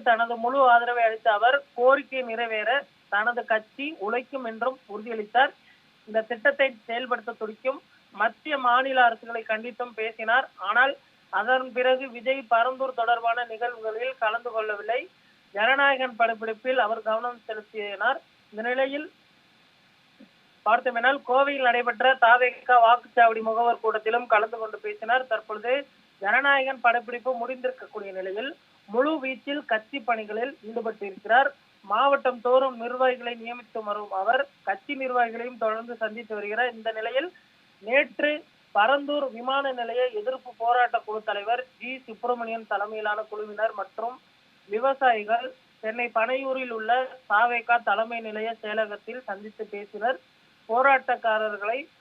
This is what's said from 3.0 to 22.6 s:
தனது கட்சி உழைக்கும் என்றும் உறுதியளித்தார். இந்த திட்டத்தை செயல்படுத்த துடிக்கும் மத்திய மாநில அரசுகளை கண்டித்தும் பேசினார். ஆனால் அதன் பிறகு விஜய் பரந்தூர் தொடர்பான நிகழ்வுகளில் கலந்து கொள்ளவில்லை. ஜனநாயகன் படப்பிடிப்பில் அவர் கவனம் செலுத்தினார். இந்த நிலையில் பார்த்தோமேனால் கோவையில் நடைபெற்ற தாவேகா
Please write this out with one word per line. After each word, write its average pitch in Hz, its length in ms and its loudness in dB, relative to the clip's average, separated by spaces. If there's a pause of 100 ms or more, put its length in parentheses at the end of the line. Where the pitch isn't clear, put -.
தனது 233 380 0
கட்சி 220 340 -4 (220)
உழைக்கும் 254 440 -4
என்றும் 233 260 -4 (160)
உறுதியளித்தார். 226 600 0 (540)
இந்த 220 240 -2
திட்டத்தை 269 360 2 (220)
செயல்படுத்த 233 520 -6
துடிக்கும் 240 380 -6 (360)
மத்திய 233 420 -4 (100)
மாநில 262 400 2
அரசுகளை 226 440 -4
கண்டித்தும் 226 500 -8
பேசினார். 226 480 0 (180)
ஆனால் 247 260 4 (460)
அதன் 254 260 2 (120)
பிறகு 262 300 2 (100)
விஜய் 262 260 -4 (100)
பரந்தூர் 254 460 0
தொடர்பான 233 540 0
நிகழ்வுகளில் 233 720 -6
கலந்து 233 320 -4
கொள்ளவில்லை. 214 420 -4 (560)
ஜனநாயகன் 254 640 2
படப்பிடிப்பில் 226 680 0
அவர் 220 220 -4
கவனம் 240 380 -4
செலுத்தினார். 214 720 -4 (300)
இந்த 214 180 -10
நிலையில் 277 400 -2 (1600)
பார்த்தோமேனால் 240 600 2
கோவையில் 269 400 4
நடைபெற்ற 240 400 2 (160)
தாவேகா 247 600 6